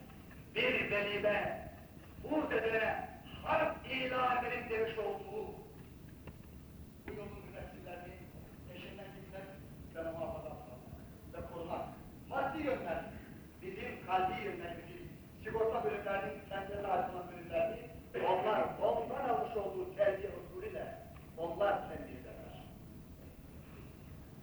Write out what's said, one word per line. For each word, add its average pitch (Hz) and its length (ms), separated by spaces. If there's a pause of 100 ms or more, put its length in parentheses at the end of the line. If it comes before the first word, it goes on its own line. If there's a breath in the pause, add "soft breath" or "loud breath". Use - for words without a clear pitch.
(560)
bir 240 360
velibe, 202 760 (560)
bu 285 280
dedene - 580 (340)
harp 311 440
ilan 254 580
edelim 233 240
demiş 220 280
olduğu 202 560 (1500)
bu 403 100
yolun - 280
münessillerini - 720 (520)
peşinden - 380 (100)
gitmek 190 320 (480)
ve 165 160
muhafaza 160 360
etmek - 840
ve - 200
korumak. 165 280 (480)
Maddi 269 280
yönler, 247 460 (580)
bizim 214 460
kalbi 370 360
yönler, 349 340
bizim 349 320 (340)
sigorta 226 400
bölümlerinin 202 560 (100)
kendilerine 202 380
ait 185 260
olan - 180
bölümlerini - 580 (380)
onlar, - 360 (180)
ondan 240 480
almış 240 280
olduğu 185 380
terbiye 202 340
usulüyle - 640 (420)
onlar 170 520
tebliğ - 280
ederler. - 460 (1800)